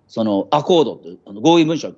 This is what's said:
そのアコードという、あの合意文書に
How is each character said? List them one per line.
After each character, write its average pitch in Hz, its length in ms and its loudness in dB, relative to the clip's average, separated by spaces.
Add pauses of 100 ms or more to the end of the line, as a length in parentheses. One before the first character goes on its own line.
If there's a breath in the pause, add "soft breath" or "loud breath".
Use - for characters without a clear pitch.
そ 113 160 -6
の 101 280 -2
ア 147 120 0
コ 170 180 4
ー 135 40 2
ド 98 100 -8
と - 140 -20
い 90 40 -16
う、 92 120 -20
あ 95 60 -20
の 104 100 -14
合 165 180 4
意 160 60 4
文 160 120 -2
書 - 120 -10
に - 80 -20